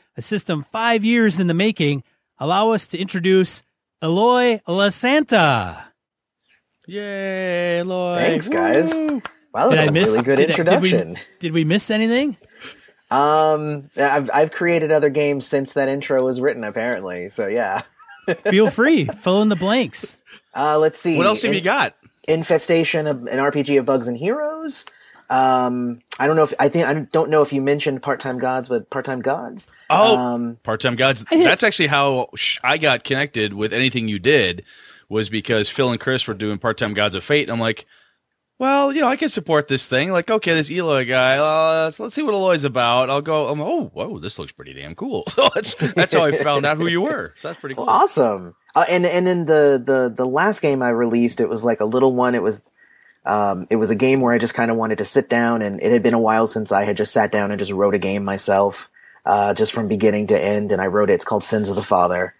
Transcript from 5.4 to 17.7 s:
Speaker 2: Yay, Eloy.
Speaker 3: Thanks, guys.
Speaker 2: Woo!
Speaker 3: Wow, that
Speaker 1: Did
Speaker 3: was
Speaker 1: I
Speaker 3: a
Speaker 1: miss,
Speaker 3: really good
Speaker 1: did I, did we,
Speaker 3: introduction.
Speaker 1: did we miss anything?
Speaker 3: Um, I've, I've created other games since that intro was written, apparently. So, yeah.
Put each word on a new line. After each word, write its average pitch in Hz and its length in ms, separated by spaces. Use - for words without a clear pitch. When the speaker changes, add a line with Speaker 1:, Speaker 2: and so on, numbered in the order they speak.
Speaker 2:
Yay, 185 920
Eloy. 180 380
Speaker 3:
Thanks, 165 320
guys. 320 440
Speaker 2:
Woo! 302 300
Speaker 3:
Wow, 147 180
that - 20
Speaker 1:
Did - 0
Speaker 3:
was 160 80
Speaker 1:
I 156 60
Speaker 3:
a 147 60
Speaker 1:
miss, 190 200
Speaker 3:
really 220 120
good 135 120
Speaker 1:
did 156 160
I, 151 40
did - 20
we, 175 160
Speaker 3:
introduction. - 260
Speaker 1:
did 165 120
we 165 140
miss 185 240
anything? 226 480
Speaker 3:
Um, 151 880
I've, 139 340
I've 156 200
created 165 400
other 151 180
games 143 380
since 135 260
that 135 160
intro 135 340
was 127 160
written, 123 240
apparently. 98 640
So, 104 180
yeah. 101 340